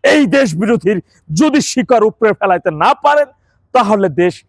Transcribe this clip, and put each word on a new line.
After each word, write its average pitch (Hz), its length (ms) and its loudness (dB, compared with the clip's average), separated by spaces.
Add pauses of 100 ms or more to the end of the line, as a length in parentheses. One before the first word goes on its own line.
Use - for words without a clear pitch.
এই 294 240 2
দেশ 269 280 0
বিরোধীর 208 420 -2 (320)
যদি 294 320 0
শিকড় 233 460 0
উপড়ে 214 260 -2
ফেলাইতে 185 420 -2
না 180 160 0 (100)
পারেন, 294 260 0 (460)
তাহলে 208 360 0
দেশ 170 240 -2 (160)